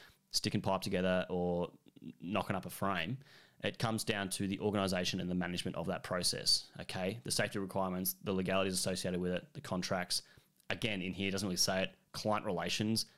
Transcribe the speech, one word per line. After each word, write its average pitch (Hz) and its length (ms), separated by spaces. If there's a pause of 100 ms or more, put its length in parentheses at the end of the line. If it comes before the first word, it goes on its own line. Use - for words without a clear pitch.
(320)
sticking 104 300
pipe 95 200
together 92 480
or 87 420 (500)
knocking 98 340
up 92 120
a - 20
frame. 98 480 (460)
It 104 160
comes 113 240
down 101 280
to 101 160
the 95 120
organisation 95 600
and 87 100
the 92 60
management 90 420
of 85 100
that 87 160
process, - 640 (160)
okay? 95 420
The - 80
safety 104 260
requirements, 92 680
the 101 100
legalities 95 400
associated 90 460
with 90 120
it, - 220
the - 80
contracts. 92 640 (460)
Again, 101 320
in 90 120
here, 95 180
doesn't 98 160
really 90 100
say 95 260
it. 95 80 (200)
Client 107 340
relations, 107 640 (100)